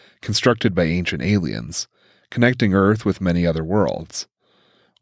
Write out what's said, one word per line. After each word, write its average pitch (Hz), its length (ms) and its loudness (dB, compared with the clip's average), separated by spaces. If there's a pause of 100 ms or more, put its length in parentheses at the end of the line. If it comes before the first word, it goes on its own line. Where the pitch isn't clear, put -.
(200)
constructed 113 540 0
by 87 100 2
ancient 85 380 -2
aliens, 78 680 -4 (420)
connecting 120 440 2
Earth 101 320 2
with 98 160 -2
many 87 240 2
other 80 180 0
worlds. 85 640 -2 (720)